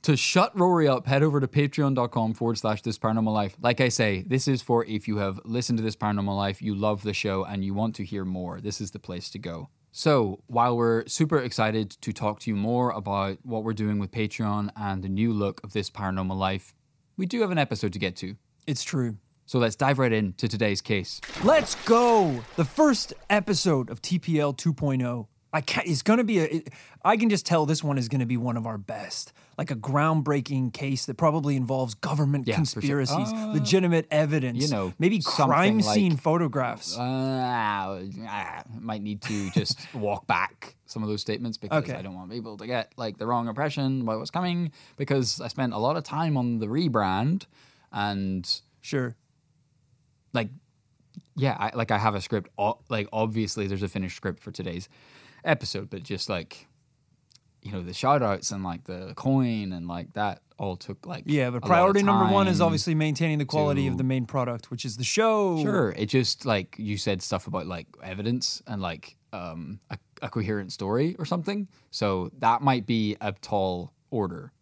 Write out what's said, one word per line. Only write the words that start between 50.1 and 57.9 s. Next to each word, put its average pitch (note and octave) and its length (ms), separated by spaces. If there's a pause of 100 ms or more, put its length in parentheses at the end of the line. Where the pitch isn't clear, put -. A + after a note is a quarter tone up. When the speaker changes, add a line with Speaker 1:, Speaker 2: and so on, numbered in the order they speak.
Speaker 1:
like, A#2 160 (840)
yeah, C3 240
I, G#2 160
like, A2+ 160
I G#2+ 60
have G#2+ 180
a F#2+ 60
script. - 360
O-, G#2 220 (100)
like, G#2+ 240
obviously A2 540
there's G2 160
a G2 40
finished F#2 300
script - 240
for - 100
today's F2+ 380 (540)
episode, G#2 460
but F#2+ 140
just, - 260
like, F2 380 (920)
you - 100
know, F#2+ 100
the F2+ 120